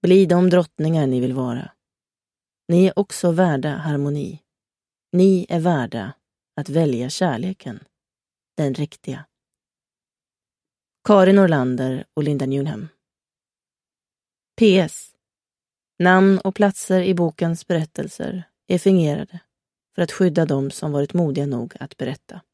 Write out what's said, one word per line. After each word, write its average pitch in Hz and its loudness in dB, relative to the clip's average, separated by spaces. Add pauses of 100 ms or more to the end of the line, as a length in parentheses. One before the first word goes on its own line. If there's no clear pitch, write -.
Bli 185 6
de 175 4
drottningar 160 0
ni 127 0
vill 127 -2
vara. 127 -6 (960)
Ni 180 4
är 185 0
också 185 -2
värda 156 0
harmoni. 147 -6 (720)
Ni 185 4
är 170 -2
värda 127 -4 (440)
att 143 -8
välja 139 -2
kärleken. 143 -6 (720)
Den 139 -2
riktiga. 143 -10 (1800)
Karin 196 6
Nordlander 131 0 (100)
och 156 -4
Linda 143 -2
Newnham. 139 -6 (1700)
P 196 6
S. - -4 (840)
Namn 185 6
och 190 -4
platser 196 0
i 190 0
bokens 170 -4
berättelser - -6 (240)
är 180 0
fingerade 165 0 (540)
för 180 -4
att 165 -4
skydda 151 0
dem 139 -2
som 151 -8
varit 143 -4
modiga 143 -2
nog 120 -8
att 139 -16
berätta. - -12 (140)